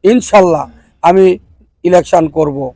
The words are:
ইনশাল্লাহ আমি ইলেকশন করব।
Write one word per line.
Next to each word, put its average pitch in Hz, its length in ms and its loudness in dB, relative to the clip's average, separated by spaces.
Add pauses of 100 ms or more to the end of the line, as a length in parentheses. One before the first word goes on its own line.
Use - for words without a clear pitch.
ইনশাল্লাহ 185 600 0 (380)
আমি 185 220 2 (580)
ইলেকশন 175 400 0 (140)
করব। 151 200 -4 (180)